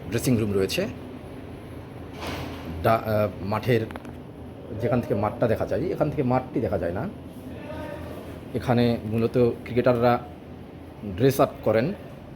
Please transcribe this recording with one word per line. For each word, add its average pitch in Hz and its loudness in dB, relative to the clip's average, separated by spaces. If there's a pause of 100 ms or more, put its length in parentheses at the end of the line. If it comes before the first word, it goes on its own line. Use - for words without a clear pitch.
ড্রেসিং 117 4
রুম 104 2
রয়েছে। 98 2 (2000)
ডা-, 113 6
আহ, 107 4 (120)
মাঠের, 107 2 (1000)
যেখান 120 2
থেকে 117 -2
মাঠটা 104 2
দেখা 95 2
যায়, 101 0
এখান 156 0
থেকে 135 0
মাঠটি 127 2
দেখা 101 0
যায় 87 -2
না। 113 -4 (1400)
এখানে 120 4
মূলত 117 4 (120)
ক্রিকেটাররা 120 4 (920)
ড্রেস 127 4
আপ 135 6 (140)
করেন 120 4 (420)